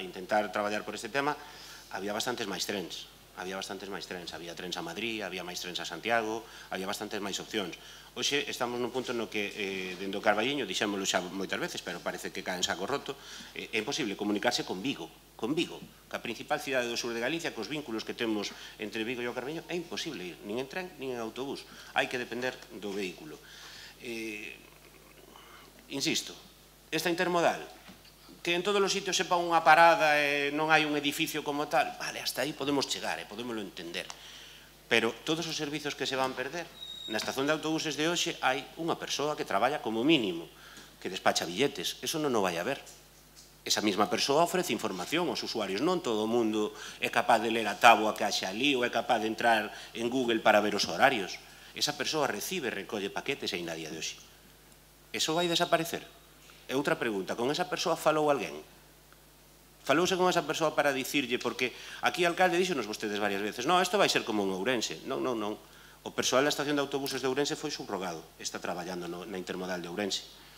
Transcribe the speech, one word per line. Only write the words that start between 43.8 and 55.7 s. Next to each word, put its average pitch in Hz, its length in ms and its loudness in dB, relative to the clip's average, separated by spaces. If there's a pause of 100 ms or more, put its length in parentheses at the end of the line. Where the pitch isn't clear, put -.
mesma 104 240 4
persoa 135 320 4
ofrece 170 320 2
información 110 560 0
aos 110 160 -2
usuarios. 101 400 0
Non 175 160 2
todo 110 240 2
o 110 60 0
mundo 110 420 4 (240)
é - 160 -2
capaz 113 320 6
de 113 80 2
ler 113 160 2
a 101 80 -2
táboa 113 400 10
que 110 80 0
haxa 95 240 0
ali 127 240 2
ou 123 80 2
é 120 80 2
capaz 117 320 2
de 110 80 2
entrar 110 400 4 (240)
en 117 160 -2
Google 117 320 2
para 104 240 8
ver 101 80 2
os 101 160 2
horarios. 101 480 2 (400)
Esa 147 160 0
persoa 143 320 0
recibe, 113 480 -2
recolle 98 400 -4
paquetes 107 400 -4
aínda 85 240 -4
a - 0 -
día 80 160 -8
de 80 80 -8
hoxe. - 160 -6 (960)
Eso 156 240 0
vai 175 80 4
desaparecer? 165 560 2 (720)